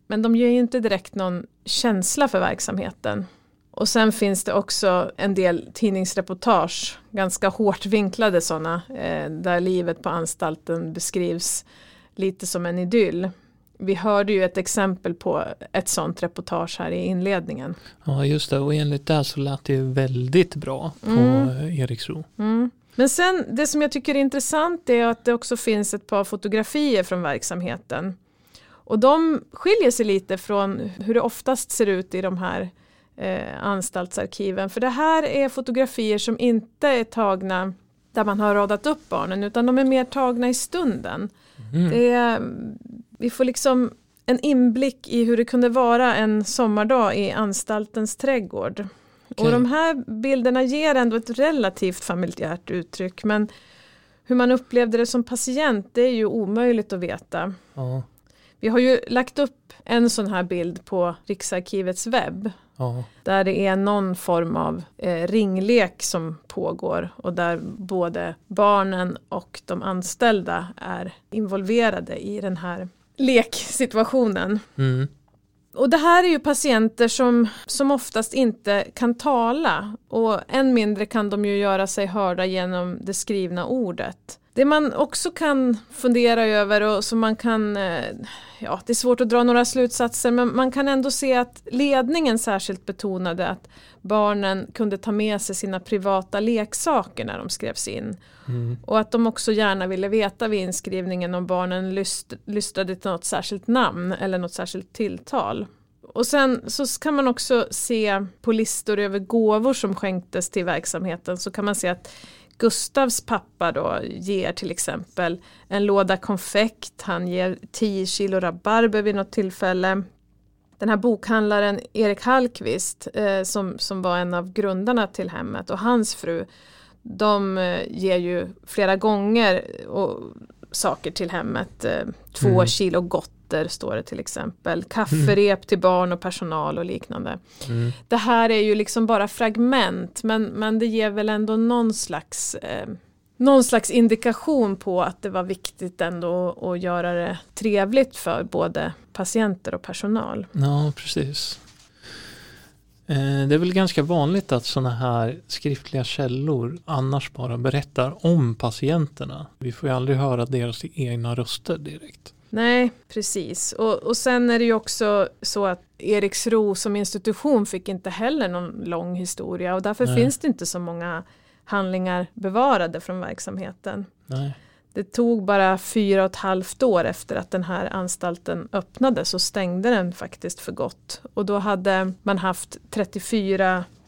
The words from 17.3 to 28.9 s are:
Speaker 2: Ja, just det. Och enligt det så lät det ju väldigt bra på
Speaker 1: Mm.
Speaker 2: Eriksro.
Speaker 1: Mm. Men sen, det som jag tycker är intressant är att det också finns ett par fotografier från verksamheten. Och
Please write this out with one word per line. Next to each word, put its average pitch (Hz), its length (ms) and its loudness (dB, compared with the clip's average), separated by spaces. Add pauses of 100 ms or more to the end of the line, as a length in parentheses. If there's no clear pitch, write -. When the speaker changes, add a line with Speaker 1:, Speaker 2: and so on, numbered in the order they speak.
Speaker 2:
Ja, 139 200 0
just 147 260 0
det. 139 80 2
Och 143 160 0
enligt 147 320 -2
det 151 180 2
så - 160 -6
lät 139 240 -4
det 147 80 -2
ju 131 200 0
väldigt 131 640 2
bra 143 440 -6
på 214 100 -4
Speaker 1:
Mm. 254 380 6 (320)
Speaker 2:
Eriksro. 123 440 -4 (140)
Speaker 1:
Mm. 226 320 0 (240)
Men 262 140 4
sen, 359 400 2
det 285 180 0
som 302 160 0
jag 294 100 0
tycker 285 220 -2
är 277 40 4
intressant 302 720 0
är 233 160 4
att 233 180 -2
det 240 80 2
också 240 240 -2
finns 214 380 -2
ett 208 120 -8
par 202 180 0
fotografier 214 800 0
från 180 200 -2
verksamheten. 170 960 -6 (520)
Och - 300 -4